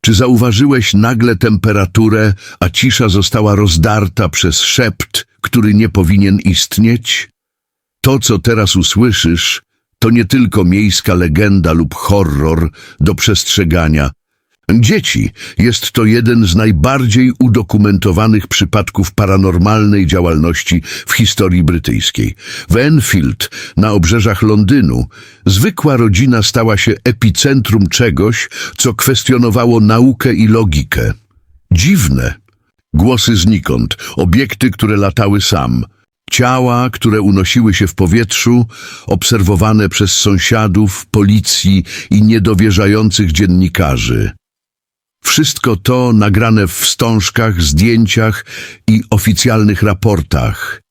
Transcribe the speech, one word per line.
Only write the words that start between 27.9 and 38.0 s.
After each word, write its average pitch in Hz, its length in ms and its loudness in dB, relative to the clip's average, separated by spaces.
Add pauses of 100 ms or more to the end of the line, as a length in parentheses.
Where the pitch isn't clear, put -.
co 123 180 -2
kwestionowało 120 840 0
naukę 117 540 2
i 110 140 2
logikę. 73 640 0 (600)
Dziwne. 85 600 0 (600)
Głosy 113 420 2
znikąd, 85 600 0 (200)
obiekty, 117 540 0
które 104 260 -2
latały 101 440 0
sam, 62 440 -2 (460)
ciała, 123 600 0
które 107 300 -2
unosiły 98 540 2
się 98 120 0
w 85 80 -6
powietrzu, 117 720 0 (400)